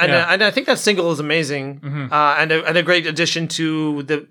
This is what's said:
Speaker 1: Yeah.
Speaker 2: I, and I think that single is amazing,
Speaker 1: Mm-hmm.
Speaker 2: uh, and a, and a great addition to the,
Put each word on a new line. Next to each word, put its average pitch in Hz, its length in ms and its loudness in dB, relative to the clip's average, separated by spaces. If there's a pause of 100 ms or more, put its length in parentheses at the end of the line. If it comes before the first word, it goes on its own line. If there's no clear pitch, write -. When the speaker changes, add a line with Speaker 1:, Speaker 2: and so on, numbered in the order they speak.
(120)
Speaker 1:
Yeah. 170 160 2
Speaker 2:
I, 170 80 2
and 202 80 0
I 202 80 2
think 262 160 -2
that 262 100 2
single 180 340 2
is 147 80 -2
amazing, 143 600 -4
Speaker 1:
Mm-hmm. 143 340 -6
Speaker 2:
uh, 147 220 4
and 156 160 2
a, 160 140 2
and 160 120 2
a 175 60 4
great 165 240 2
addition 160 420 -2
to 156 540 -2
the, 147 280 -4